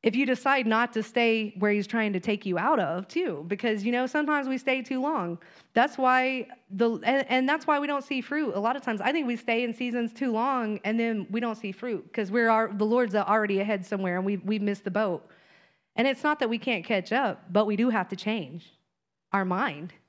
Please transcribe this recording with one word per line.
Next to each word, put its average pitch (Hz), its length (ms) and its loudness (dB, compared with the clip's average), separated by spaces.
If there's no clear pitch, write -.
If 220 100 4
you 262 120 2
decide 262 380 2
not 226 280 2
to 220 100 -2
stay 226 560 0
where 208 140 2
he's 202 160 0
trying 220 240 0
to 185 80 0
take 208 260 -4
you 180 100 0
out 247 220 2
of, 180 300 -2
too, 202 400 -4
because, 208 340 -2
you 226 80 0
know, 247 160 0
sometimes 294 400 0
we 262 100 -2
stay 262 240 0
too 254 220 -4
long. 196 360 -2
That's 233 240 2
why 254 480 2
the, 233 320 0
and, 269 260 2
and 262 200 2
that's 302 180 0
why 294 140 2
we 285 80 -2
don't 285 160 -2
see 262 160 -4
fruit 285 340 -2
a 202 60 -2
lot 233 160 0
of 269 60 -8
times. 214 180 -2
I 226 100 2
think 302 160 0
we 240 80 0
stay 233 300 0
in 233 100 -2
seasons 233 380 -2
too 262 180 -2
long, 226 540 0
and 220 160 0
then 226 300 -2
we 226 100 -2
don't 226 160 -4
see 202 160 -8
fruit 226 400 -6
'cause 202 180 -4
we're 233 180 4
al-, 220 240 4
the 208 140 0
Lord's 226 300 2
already 208 420 2
ahead 196 260 -2
somewhere, 190 320 -2
and 185 80 -2
we, 202 120 0
we 202 240 -2
missed 202 240 -2
the 196 80 -4
boat. 190 360 -2
And 240 80 4
it's 262 160 0
not 302 160 2
that 240 100 0
we 226 100 -2
can't 226 260 -2
catch 196 280 -2
up, 233 400 -2
but 202 140 4
we 214 80 0
do 233 160 2
have 202 200 0
to 196 60 -8
change 175 560 -8
our 196 120 2
mind 180 480 -4